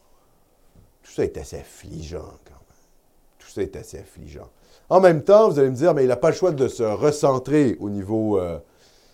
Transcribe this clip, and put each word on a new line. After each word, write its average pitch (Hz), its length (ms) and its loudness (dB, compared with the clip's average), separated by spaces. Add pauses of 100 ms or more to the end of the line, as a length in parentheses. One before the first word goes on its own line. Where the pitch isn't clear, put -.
(1000)
Tout - 100 -20
ça 139 120 -4
est - 140 -6
assez - 200 -16
affligeant, 80 720 -16 (140)
quand - 80 -20
même. - 320 -20 (540)
Tout - 100 -20
ça 104 120 -10
est - 140 -10
assez - 240 -18
affligeant. - 500 -20 (400)
En 175 100 4
même 175 240 6
temps, 208 260 6
vous 147 100 0
allez 135 100 4
me 131 60 -4
dire, 160 180 2
mais 143 100 0
il 127 40 4
n'a 151 80 2
pas 165 140 0
le 151 60 0
choix 180 160 0
de 135 160 0
se 117 160 -6
recentrer 135 960 0
au 104 100 -8
niveau, 101 500 -2
euh, 85 200 -6 (540)